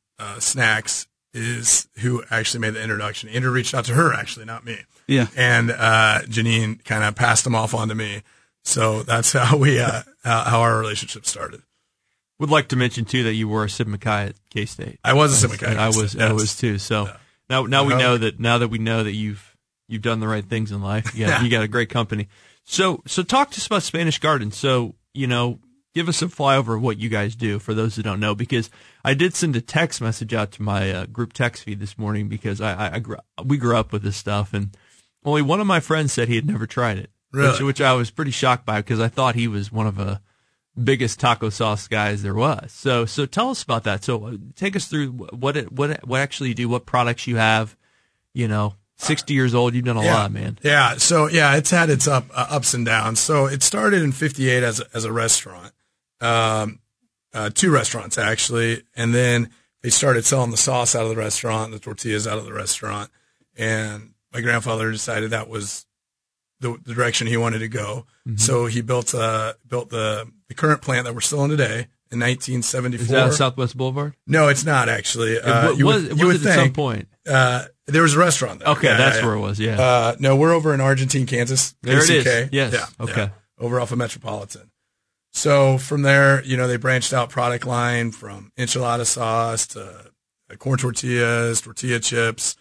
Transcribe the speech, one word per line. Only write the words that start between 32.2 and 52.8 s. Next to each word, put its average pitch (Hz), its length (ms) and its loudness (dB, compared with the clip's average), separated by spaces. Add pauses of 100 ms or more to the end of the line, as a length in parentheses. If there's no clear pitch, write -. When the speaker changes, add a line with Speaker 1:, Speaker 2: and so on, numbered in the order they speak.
Speaker 3:
because 104 340 -6
I, 107 100 -2 (160)
I, - 60 -10
I 113 60 -6
gr-, 107 140 -8 (300)
we 139 140 2
grew 120 180 2
up 110 160 -2
with 104 100 -4
this 104 140 -4
stuff, 104 380 -4
and 101 200 -4 (500)
only 147 180 2
one 160 180 2
of 208 60 0
my 180 140 4
friends 156 340 0
said 117 140 0
he 117 80 2
had 113 100 -2
never 107 200 -2
tried 117 300 -2
it, 101 140 -10 (220)
Speaker 1:
Really? 139 180 4
Speaker 3:
which, 123 100 0
which 139 220 0
I 131 120 6
was 120 160 0
pretty 147 200 -4
shocked 123 340 2
by, 107 140 0
because 110 220 -2
I 113 80 2
thought 127 260 0
he 117 140 0
was 104 240 -4
one 110 160 0
of 98 80 -4
the 98 240 -4 (640)
biggest 123 360 0
taco 117 320 2
sauce 104 380 -2
guys 104 340 -2
there 98 120 -4
was. 131 380 -2
So, 123 320 -2
so 139 220 -4
tell 233 240 -2
us 254 140 -6
about 117 200 -2
that. 104 200 -4
So, 113 220 -4
uh, 117 100 -10 (180)
take 196 220 -4
us - 100 -6
through 147 260 -4
wh-, 123 280 -14
what 139 160 -2
it, 123 160 -6
what, 143 340 -4
what 131 140 0
actually 139 300 -4
you 113 40 -2
do, 120 140 -2
what - 180 -2
products 120 400 0
you 120 100 -2
have. 110 400 2 (560)
You 123 140 -2
know, 104 300 0 (200)
sixty - 380 -2
years 127 200 4
old, 120 200 2
you've 123 100 0
done 120 120 0
a 107 80 0
Speaker 1:
Yeah. 104 100 4
Speaker 3:
lot, 104 180 2
man. 107 300 -6
Speaker 1:
Yeah. 143 360 4
So, 160 300 4
yeah, 151 280 4
it's 151 140 0
had 165 200 4
its 135 160 2
up, 131 260 2
uh, 127 180 -2
ups 143 240 0
and 120 120 -2